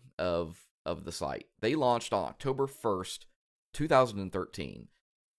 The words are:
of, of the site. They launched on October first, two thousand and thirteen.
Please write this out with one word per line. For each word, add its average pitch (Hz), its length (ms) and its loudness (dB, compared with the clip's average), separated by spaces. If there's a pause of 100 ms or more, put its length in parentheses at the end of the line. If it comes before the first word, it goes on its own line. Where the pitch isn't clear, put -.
(180)
of, 87 400 0 (280)
of 80 180 -4
the 82 80 -8
site. 69 360 -6 (120)
They 123 160 2
launched 120 380 2
on 95 100 2
October 135 440 -2
first, 101 580 -2 (480)
two 151 160 -2
thousand 127 300 6
and 95 120 -4
thirteen. 76 560 -6 (520)